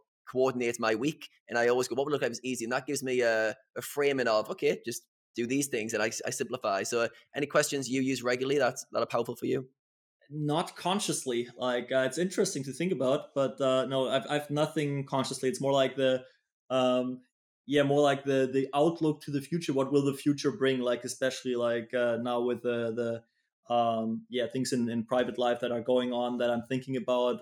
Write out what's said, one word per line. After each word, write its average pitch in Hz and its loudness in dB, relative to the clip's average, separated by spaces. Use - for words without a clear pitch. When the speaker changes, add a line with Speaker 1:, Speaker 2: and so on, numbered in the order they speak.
Speaker 1:
coordinate 123 0
my 110 2
week. 135 -4
And 117 -4
I 120 4
always 123 4
go, 113 -6
"What 139 0
would 151 -4
it 147 0
look 135 -2
like 120 0
if 113 -8
it - -14
was 127 -4
easy?" 117 -6
And 117 -4
that 135 -4
gives 139 -4
me 127 0
a, 110 2
a - -8
framing 139 0
of, 107 2
"Okay, 165 0
just 117 -8
do 120 -2
these 139 0
things." 110 -4
And 107 2
I, 113 0
I 123 -4
simplify. 110 -2
So, 117 0
uh, 117 0
any 139 -2
questions 143 0
you 131 0
use 131 -2
regularly 131 0
that's, 123 0
that 117 -2
are 117 2
powerful 120 -2
for - -8
you? 131 -2
Speaker 2:
Not 151 -2
consciously. 147 -2
Like, 123 -2
uh, 131 4
it's 131 -6
interesting 180 0
to 135 -8
think 175 0
about, 135 0
but, 135 0
uh, 131 2
no, 131 0
I've, 131 0
I've 147 -2
nothing 147 0
consciously. 131 -2
It's 123 -2
more 135 2
like 131 4
the, 131 2
um, 127 2
yeah, 143 4
more 143 4
like 139 4
the, 135 2
the 135 2
outlook 156 2
to - -12
the 139 -2
future. 165 -4
What 131 0
will 143 4
the 139 0
future 143 0
bring? 131 0
Like, 123 -2
especially, 127 -4
like, 120 -2
uh, 120 2
now 120 -2
with 120 -2
the, 117 -2
the, 120 -2
um, 113 0
yeah, 117 -2
things 127 -2
in, 120 0
in 117 -2
private 123 0
life 120 2
that 120 -2
are 117 -4
going 123 2
on 123 -2
that 120 2
I'm 117 0
thinking 131 -4
about. 123 0